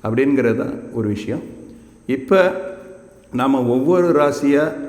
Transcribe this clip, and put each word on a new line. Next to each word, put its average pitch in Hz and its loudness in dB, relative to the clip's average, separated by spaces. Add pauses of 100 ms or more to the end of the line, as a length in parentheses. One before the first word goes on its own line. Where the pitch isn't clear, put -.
அப்படிங்கிறது 120 2
தான் - -6 (240)
ஒரு 107 -2
விஷயம். - -6 (720)
இப்ப - 4 (960)
நாம 131 2 (140)
ஒவ்வொரு 175 2 (120)
ராசியா 143 2 (260)